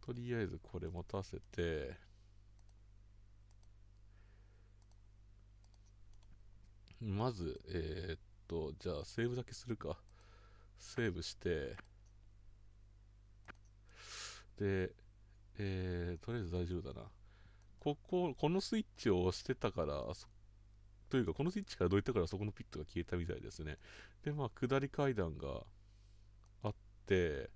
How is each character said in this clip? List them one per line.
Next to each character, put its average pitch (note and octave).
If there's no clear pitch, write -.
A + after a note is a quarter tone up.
と C3
り A#2+
あ A#2
え F#2+
ず D#2+
こ -
れ -
持 F2
た G2
せ -
て、 D#2
ま A2
ず、 E2+
え E2
ー -
っ -
と、 D#2+
じ -
ゃ D2+
あ C#2+
セ -
ー A#2+
ブ B2
だ B2
け -
す -
る A2+
か。 -
セ -
ー F#2+
ブ E2+
し -
て、 D2+
で、 G2
え F2+
ー、 -
と A#2
り A#2+
あ -
え -
ず E2+
大 F2+
丈 F2
夫 -
だ A1+
な。 -
こ D3
こ、 F3+
こ D3+
の F#3
ス -
イ G#3+
ッ -
チ -
を F2+
押 F#2
し -
て C3
た A2
か D#2+
ら、 C#2+
あ -
そ-、 -
と -
い C3
う G#2
か、 E2
こ C#3+
の F3+
ス -
イ -
ッ -
チ -
か F#2
ら F2
ど G2
い G2+
た F#2+
か F#2+
ら E2
そ F#2+
こ G2+
の G#2
ピ -
ッ -
ト -
が D#2+
消 -
え E2
た -
み F2
た -
い -
で -
す -
ね。 D2+
で、 D3+
ま D3
あ、 G#2+
下 C3+
り C3+
階 C#3
段 E2+
が C2+
あ G#2+
っ G#2+
て E2